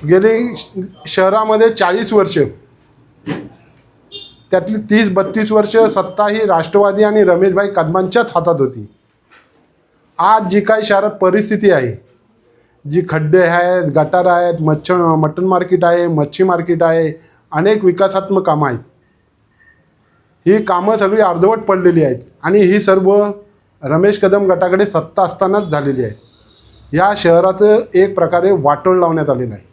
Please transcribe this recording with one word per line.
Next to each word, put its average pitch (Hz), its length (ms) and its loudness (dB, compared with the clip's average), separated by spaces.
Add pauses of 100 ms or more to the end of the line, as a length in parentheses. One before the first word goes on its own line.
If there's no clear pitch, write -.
गेली 226 480 2
श-, - 240 -14 (260)
शहरामध्ये 220 640 2
चाळीस 208 420 -2
वर्ष, 190 260 0 (2000)
त्यातली 190 260 -2
तीस 214 340 0
बत्तीस 196 420 -2
वर्ष 214 240 0
सत्ता 208 520 0
ही 214 180 -2
राष्ट्रवादी 196 560 0
आणि 214 220 2
रमेशभाई 185 520 2
कदमांच्याच 185 580 -2
हातात 165 260 0
होती. 120 320 -6 (1300)
आज 190 320 2
जी 202 100 2
काही 214 240 0
शहरात 208 260 0
परिस्थिती 208 600 0
आहे, 127 400 -2 (800)
जी 170 180 0
खड्डे 156 300 0
आहेत, 175 440 0 (140)
गटार 170 300 0
आहेत, 175 360 0
मच्छ-, 156 320 -2
मटण 160 500 0
मार्केट 180 400 0
आहे, 175 220 2
मच्छी 156 380 -2
मार्केट 170 380 -2
आहे, 160 380 0 (320)
अनेक 196 320 0
विकासात्मक 190 640 0
कामं 151 220 0
आहेत, 120 100 -6 (1700)
ही 208 140 4
कामं 196 340 -2
सगळी 208 240 0
अर्धवट 190 380 2
पडलेली 180 460 0
आहेत 127 120 -2 (260)
आणि 185 160 0
ही 196 220 4
सर्व 196 500 2 (520)
रमेश 175 360 0
कदम 196 280 2
गटाकडे 185 400 0
सत्ता 170 360 -4
असतानाच 190 460 -2
झालेली 143 360 -2
आहे. 107 100 -8 (840)
या 190 200 2
शहराचं 190 640 2 (160)
एक 196 200 2
प्रकारे 175 360 0
वाटोळ 170 500 0
लावण्यात 160 300 -2
आलेलं 123 240 -4
आहे. - 180 -20